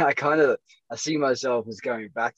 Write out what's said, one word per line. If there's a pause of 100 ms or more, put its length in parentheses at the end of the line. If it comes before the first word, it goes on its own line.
I
kinda, (340)
I
see
myself
as
going
back